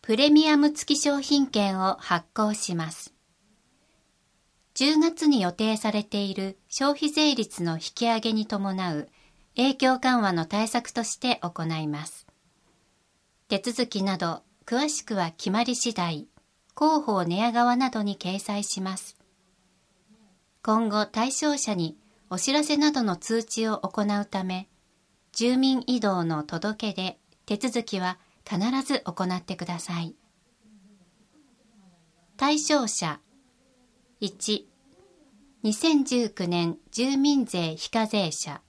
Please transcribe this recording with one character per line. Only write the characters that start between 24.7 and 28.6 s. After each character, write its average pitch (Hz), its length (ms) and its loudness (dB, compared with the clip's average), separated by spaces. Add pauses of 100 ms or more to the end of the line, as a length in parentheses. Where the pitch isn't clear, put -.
住 247 240 2
民 262 320 4
移 247 120 0
動 190 260 0
の 156 180 -2
届 202 500 -4
け 185 80 -6
出、 185 160 -6 (280)
手 214 240 -2
続 233 160 -2
き 190 140 -4
は 180 200 -4 (240)
必 180 160 -4 (240)